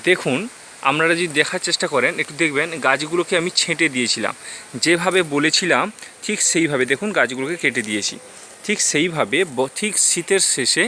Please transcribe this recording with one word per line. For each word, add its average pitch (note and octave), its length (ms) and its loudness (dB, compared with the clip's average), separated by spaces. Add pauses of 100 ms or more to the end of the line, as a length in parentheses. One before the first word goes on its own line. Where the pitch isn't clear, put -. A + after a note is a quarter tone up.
দেখুন, E3+ 300 2 (440)
আপনারা D#3 320 2
যদি E3+ 240 -2
দেখার D#3+ 300 0
চেষ্টা F3 200 -2
করেন C#3+ 240 2 (100)
একটু D3+ 200 -8
দেখবেন D3+ 260 0 (180)
গাছগুলোকে E3 540 0
আমি F3 100 -2 (100)
ছেঁটে E3 280 0
দিয়েছিলাম, A#2 460 0 (500)
যেভাবে F3 360 4 (140)
বলেছিলাম D3+ 500 2 (380)
ঠিক G#3+ 160 -4 (120)
সেইভাবে D3 420 2
দেখুন G3 160 0 (100)
গাছগুলোকে C3 440 0
কেটে B2 200 0
দিয়েছি। G#2+ 320 -4 (500)
ঠিক G#3 140 -2 (120)
সেইভাবে D3 480 0 (180)
ব-, C3 220 0
ঠিক G#3 140 -2 (160)
শীতের F#3 340 2 (120)
শেষে C#3+ 340 2